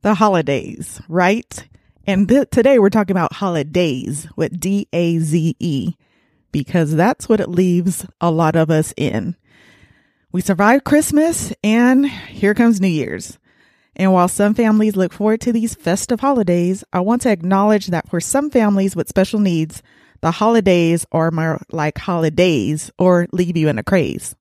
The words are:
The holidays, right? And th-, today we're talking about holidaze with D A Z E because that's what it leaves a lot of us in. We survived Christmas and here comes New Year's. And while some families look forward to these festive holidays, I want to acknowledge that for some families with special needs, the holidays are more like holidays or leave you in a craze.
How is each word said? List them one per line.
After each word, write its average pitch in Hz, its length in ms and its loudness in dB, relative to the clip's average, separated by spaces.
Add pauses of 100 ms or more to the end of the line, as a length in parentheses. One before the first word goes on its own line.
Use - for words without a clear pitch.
The 208 140 2
holidays, 170 920 -2
right? 180 600 -2 (400)
And 190 200 0
th-, 262 220 2
today 262 300 4
we're 202 100 6
talking 196 260 0
about 170 180 -2
holidaze 156 1000 -4
with 165 240 -4
D 196 320 -4
A 170 280 0
Z 160 400 0
E 139 340 -4 (580)
because 156 440 -2
that's 180 340 0
what 214 100 4
it - 100 -4
leaves 180 580 0 (120)
a 170 120 0
lot 160 240 0
of 160 160 2
us 156 260 0
in. 147 380 -4 (960)
We 180 100 -2
survived 208 420 2
Christmas 311 680 0 (100)
and 247 440 4
here - 480 -2
comes 233 260 2
New 190 60 2
Year's. 143 500 -4 (580)
And 190 180 2
while 180 160 4
some 208 240 0
families 214 420 2
look 185 160 0
forward 214 300 -2
to 240 100 -2
these 226 240 -2
festive 202 460 -4
holidays, 190 720 0
I 180 80 -2
want 226 220 0
to 240 80 2
acknowledge 196 560 0
that 175 220 -4
for 170 120 -4
some 285 280 -2
families 202 460 0
with 170 140 -4
special 202 320 0
needs, 165 420 -2 (380)
the 165 100 0
holidays 180 800 2
are 165 200 0
more 160 300 -4 (100)
like 151 260 -4
holidays 156 1000 0
or 175 360 4
leave 170 240 -2
you 156 100 2
in 139 100 0
a 107 60 -6
craze. - 580 -2